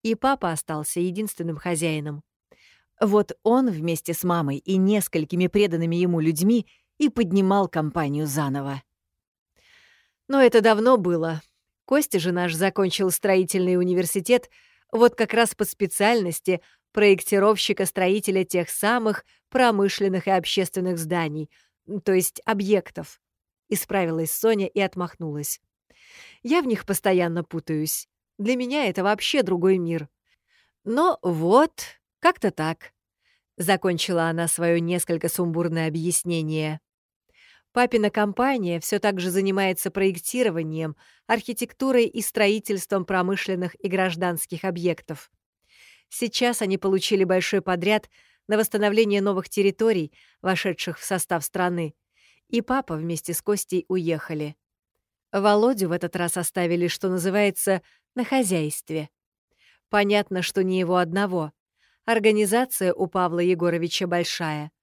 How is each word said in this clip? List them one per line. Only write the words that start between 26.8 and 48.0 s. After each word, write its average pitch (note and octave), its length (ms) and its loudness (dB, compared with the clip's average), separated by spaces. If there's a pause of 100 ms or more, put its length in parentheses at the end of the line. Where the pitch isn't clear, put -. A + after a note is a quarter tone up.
постоянно F3 580 0
путаюсь. D#3 640 -6 (300)
Для A3 180 0
меня B3+ 320 -2
это F#3 160 -2
вообще G#3 400 0
другой F#3 340 2
мир. E3 320 -4 (720)
Но D4 380 0
вот, F#3 600 2 (360)
как-то E4 320 2
так», — - 420 -6 (640)
закончила F3+ 640 0
она E3 240 0
своё E3+ 320 0
несколько E3+ 500 -2
сумбурное E3 580 -2
объяснение. D#3 920 -2 (920)
Папина B3 380 2
компания G#3 680 0
всё G3+ 200 -4
так G3 200 0
же F3+ 120 -2
занимается F#3+ 600 0
проектированием, E3 1040 -2 (300)
архитектурой A#3+ 800 0
и - 160 -6
строительством G3+ 840 -2
промышленных F#3 800 -2
и G3+ 40 -4
гражданских F3 760 -2
объектов. F3 680 -4 (800)
Сейчас A#3+ 520 -2
они G3 160 0
получили F#3+ 460 0
большой F#3 380 0
подряд F#3+ 480 -2 (380)